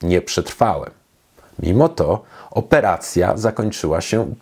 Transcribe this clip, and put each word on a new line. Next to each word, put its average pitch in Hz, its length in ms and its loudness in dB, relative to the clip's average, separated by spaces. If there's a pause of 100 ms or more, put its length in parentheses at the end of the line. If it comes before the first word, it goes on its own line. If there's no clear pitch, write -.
nie 87 200 2
przetrwałem. - 720 -2 (680)
Mimo 117 300 2
to 90 340 -2 (280)
operacja 98 840 0
zakończyła 107 640 -2
się 107 400 -2